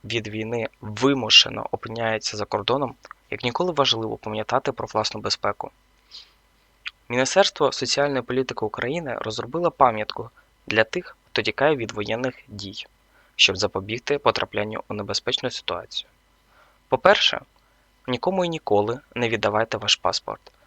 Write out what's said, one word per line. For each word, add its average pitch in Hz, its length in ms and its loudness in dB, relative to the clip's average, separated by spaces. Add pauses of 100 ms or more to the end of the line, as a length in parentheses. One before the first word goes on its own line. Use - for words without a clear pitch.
від 110 240 -4
війни, 110 400 -4 (140)
вимушено 113 920 2
опиняються 110 680 -4
за 104 80 -2
кордоном, 120 500 0 (340)
як - 140 -8
ніколи 175 280 0
важливо 113 460 2
пам'ятати 107 540 -2
про - 160 -6
власну 107 340 -2
безпеку. - 500 -4 (1400)
Міністерство 135 600 4
соціальної 139 500 0
політики 123 440 -2
України 127 560 -4
розробило 120 500 -2
пам'ятку 117 580 2 (380)
для 110 160 4
тих, - 340 -4 (140)
хто 123 100 0
тікає 139 340 2
від 113 160 -6
воєнних 113 440 -4 (120)
дій, 98 380 -12 (500)
щоб - 220 4
запобігти 104 600 -2
потраплянню 107 720 -2
у - 60 -8
небезпечну 104 580 -4
ситуацію. - 580 -8 (800)
По-перше, - 520 4 (680)
нікому 180 380 0
і 170 40 -2
ніколи 113 500 0 (160)
не 120 140 0
віддавайте 110 480 0
ваш 107 180 -10
паспорт, - 560 -4 (160)